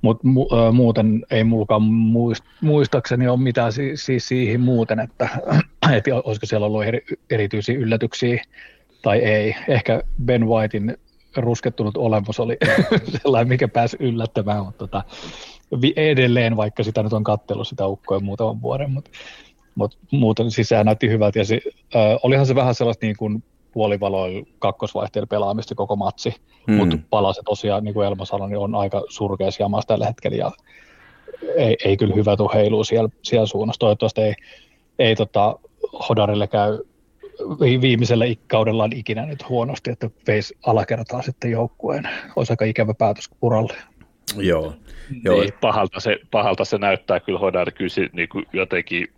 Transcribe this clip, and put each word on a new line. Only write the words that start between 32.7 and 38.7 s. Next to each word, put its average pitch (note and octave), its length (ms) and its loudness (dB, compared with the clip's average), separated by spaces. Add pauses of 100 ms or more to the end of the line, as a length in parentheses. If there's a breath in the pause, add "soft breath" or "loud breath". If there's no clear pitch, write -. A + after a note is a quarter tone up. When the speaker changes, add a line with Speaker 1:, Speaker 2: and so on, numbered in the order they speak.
Speaker 1:
siellä, A2 260 0 (120)
siellä A2+ 240 2
suunnassa. G#2 340 -4
Toivottavasti A2 420 0
ei, G#2+ 120 2 (640 loud breath)
ei A2+ 160 4
tota, G#2 440 0 (500)
Hodarille G#2 380 2
käy G#2 320 0 (840)
vi-, B2+ 200 4
viimeisellä A#2 440 2
ik-, A#2+ 220 -4
kaudellaan A2 460 0